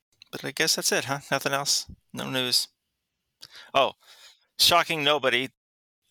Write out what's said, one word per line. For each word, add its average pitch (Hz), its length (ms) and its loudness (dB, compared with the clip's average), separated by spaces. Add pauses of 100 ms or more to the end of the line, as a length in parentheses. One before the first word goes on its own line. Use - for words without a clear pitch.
(320)
But - 140 -10
I 135 60 -8
guess 156 240 0
that's - 160 -2
it, 160 140 0
huh? 139 140 -4 (120)
Nothing 139 220 0
else? - 360 -2 (240)
No 127 160 -8
news. 127 380 0 (1080)
Oh, 131 200 2 (640)
shocking 165 440 2
nobody. 131 460 2 (600)